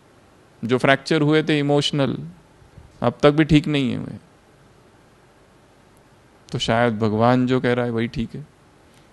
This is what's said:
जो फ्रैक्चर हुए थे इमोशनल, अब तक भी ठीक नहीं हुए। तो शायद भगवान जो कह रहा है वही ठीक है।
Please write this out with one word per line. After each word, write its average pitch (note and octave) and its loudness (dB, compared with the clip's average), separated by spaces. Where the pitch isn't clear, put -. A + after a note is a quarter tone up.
जो A#2+ 0
फ्रैक्चर C#3 2
हुए D3+ 4
थे D#3 0
इमोशनल, C#3+ 0
अब A#2+ -2
तक D3 6
भी D3+ 4
ठीक D3 2
नहीं C3+ -2
हुए। G#2 -10
तो - -8
शायद A#2 0
भगवान A2+ 2
जो B2+ 0
कह B2 0
रहा B2 -2
है A#2+ -4
वही A#2 -4
ठीक A#2 -8
है। C#3+ -14